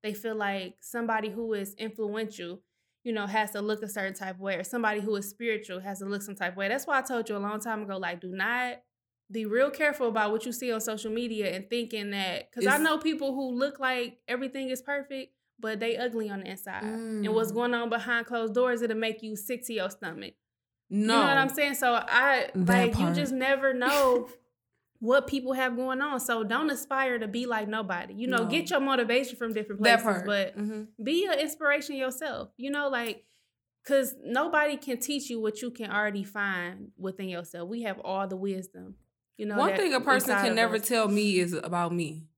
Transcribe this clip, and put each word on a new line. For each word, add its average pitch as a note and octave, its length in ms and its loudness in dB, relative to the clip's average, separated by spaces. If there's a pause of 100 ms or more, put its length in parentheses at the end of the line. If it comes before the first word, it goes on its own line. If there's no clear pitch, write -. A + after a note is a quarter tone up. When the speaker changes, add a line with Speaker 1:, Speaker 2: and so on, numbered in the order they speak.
Speaker 1:
they G#3 100 -4
feel A3 220 -6
like G3 440 -4
somebody A3+ 500 -2
who A3 240 -4
is G3 200 -4
influential, G#3+ 840 -6 (420)
you A#3+ 100 -4
know, G#3 140 -2
has G#3 260 0
to G#3 80 -4
look G#3+ 220 0
a G#3+ 60 -8
certain G3 260 -4
type F#3+ 220 -8
of F#3 40 -16
way, G3 140 -2
or F3 80 -4
somebody G#3+ 380 0
who G#3 160 -2
is G3+ 120 -6
spiritual G#3+ 520 -4
has G3 180 -8
to G3 60 -10
look G3+ 180 -4
some G3+ 140 -10
type F3+ 160 -2
of F#3 60 -10
way. G3 100 0
That's C4 180 0
why D4 120 2
I - 40 2
told A#3 260 -2
you G#3 80 -2
a - 20 -2
long G#3 200 -4
time G#3+ 240 -4
ago, G3 160 -6
like, F3 220 -4
do F#3 80 -10
not, A#3+ 540 -2 (500)
be A3 140 -2
real B3 240 4
careful D4 380 2
about G#3+ 220 2
what A3 160 -2
you B3 60 -4
see A#3+ 180 -4
on A3 100 0
social A3 300 -4
media A3 420 -2
and F#3+ 160 -8
thinking A3+ 420 -4
that, F#3+ 420 -4
'cause G3+ 140 0
I C4 100 6
Speaker 2:
It's D4+ 80 4
Speaker 1:
know D#4 140 4
people C#4+ 360 0
who C4 180 -2
look C#4 280 -2
like B3 380 -2 (100)
everything C4 400 -2
is B3+ 140 -2
perfect, C#4 520 -6 (240)
but A3 220 -4
they A3+ 160 0
ugly A3+ 320 -2
on G3 120 -6
the F#3 100 -10
inside. F#3+ 340 -8
And G#3+ 500 -2
what's A3 160 4
Speaker 2:
Mm. G3+ 40 -6
Speaker 1:
going A#3+ 200 2
on A#3 140 0
behind A#3 380 0
closed A3+ 280 -2
doors, A#3+ 280 4
it'll A3+ 140 0
make A3 260 -2
you G#3+ 120 -8
sick A#3+ 320 -6
to A#3 60 -6
your G3 180 -2
stomach. D#3+ 440 -12 (560)
Speaker 2:
No. G#3+ 240 4
Speaker 1:
You A#3 80 8
know - 60 6
what C#4 100 6
I'm C4+ 100 4
saying? C#4+ 280 0
So B3 180 4
I, B3+ 600 4
Speaker 2:
That F3+ 140 2
Speaker 1:
like, F#3+ 300 8
you F#3+ 80 4
Speaker 2:
part. E3+ 100 2
Speaker 1:
just A#3+ 160 0
never C4+ 420 2
know B3+ 640 4
Speaker 2:
<laughs> - 60 -20 (600)
Speaker 1:
what C4+ 240 4
people C4+ 260 -2
have B3+ 220 0
going C4 260 -2
on. C#4+ 200 -2
So A3+ 240 0
don't C4+ 260 0
aspire C4 480 0
to A3 80 -4
be A#3 180 -4
like A3 220 -2
nobody. F#3+ 480 -4
You A#3 140 -4
know, B3 160 2
Speaker 2:
No. - 40 0
Speaker 1:
get E4 220 0
your F4 80 4
motivation B3+ 580 2
from A3+ 160 -4
different G#3 300 -4
Speaker 2:
That A#3 180 8
Speaker 1:
places, G3+ 220 0
Speaker 2:
part. F#3 40 -4
Speaker 1:
but G3 300 0
Speaker 2:
Mm-hmm. G#3+ 460 -8
Speaker 1:
be E4 240 2
an D4+ 140 0
inspiration D4 560 0
yourself. C4 600 -4
You C4 140 -6
know, C#4+ 180 0
like, A#3 360 -4 (600)
'cause C4+ 380 2
nobody D4+ 540 2
can C4 240 -6
teach C#4+ 280 -4
you A#3 120 -4
what G#3+ 200 -2
you A#3+ 120 -6
can A3 180 -10
already G3+ 320 0
find G3 760 -4
within F#3+ 320 -6
yourself. F3 400 -8
We A#3 140 -6
have G3 160 -4
all F#3+ 300 -4
the F#3 80 -6
wisdom, F#3 580 -6 (420)
you G#3+ 100 -6
know, G#3 120 -2
Speaker 2:
One D4 120 4
Speaker 1:
that - 100 2
Speaker 2:
thing F4+ 120 4
a C4 80 4
person C4 300 4
Speaker 1:
inside G3+ 120 4
Speaker 2:
can A#3 100 4
Speaker 1:
of A3 40 2
Speaker 2:
never A3+ 200 4
Speaker 1:
us. G#3+ 100 -2
Speaker 2:
tell A3+ 220 4
me G3+ 320 4
is F3 120 2
about E3+ 400 0
me. D#3+ 460 -4